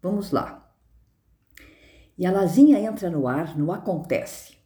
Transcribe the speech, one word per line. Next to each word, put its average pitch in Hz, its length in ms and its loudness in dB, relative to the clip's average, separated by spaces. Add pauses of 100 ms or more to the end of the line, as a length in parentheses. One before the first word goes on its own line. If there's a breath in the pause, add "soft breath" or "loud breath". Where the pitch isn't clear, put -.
Vamos 196 300 -4
lá. - 360 -6 (1500 soft breath)
E 180 80 -4
a 180 60 0
Lazinha 202 480 6
entra 208 320 -4
no 139 160 -2
ar, 151 280 -4
no 147 160 -2
Acontece - 840 -6 (100)